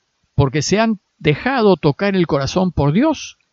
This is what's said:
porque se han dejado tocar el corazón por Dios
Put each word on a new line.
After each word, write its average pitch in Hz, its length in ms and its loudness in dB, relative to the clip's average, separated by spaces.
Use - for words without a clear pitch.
porque 139 260 0
se 185 180 0
han 226 200 0
dejado 214 580 0
tocar 190 380 -2
el 180 120 0
corazón 160 440 -2
por 143 200 0
Dios 269 460 -2